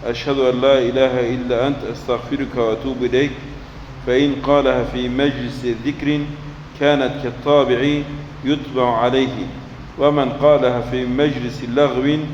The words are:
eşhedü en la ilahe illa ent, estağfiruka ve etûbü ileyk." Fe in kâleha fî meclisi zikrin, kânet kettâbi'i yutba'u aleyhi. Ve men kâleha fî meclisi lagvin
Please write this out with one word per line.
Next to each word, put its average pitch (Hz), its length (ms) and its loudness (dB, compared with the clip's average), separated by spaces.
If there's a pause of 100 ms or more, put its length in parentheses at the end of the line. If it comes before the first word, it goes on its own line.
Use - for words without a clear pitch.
eşhedü 139 300 -2
en 127 220 2
la 135 180 6
ilahe 127 500 2
illa 123 380 0
ent, 143 100 -2 (140)
estağfiruka 123 760 -2
ve 107 40 2
etûbü 123 380 -2
ileyk." 131 220 2 (720)
Fe 127 140 4
in 143 260 2
kâleha 135 380 4
fî 123 260 -4
meclisi 123 760 -2
zikrin, 147 420 -2 (540)
kânet 143 320 2 (100)
kettâbi'i 139 840 2 (420)
yutba'u 127 500 0
aleyhi. 123 500 2 (540)
Ve 143 120 6
men 139 180 2 (120)
kâleha 131 400 4
fî 123 240 -4
meclisi 127 720 -2
lagvin 143 460 2 (120)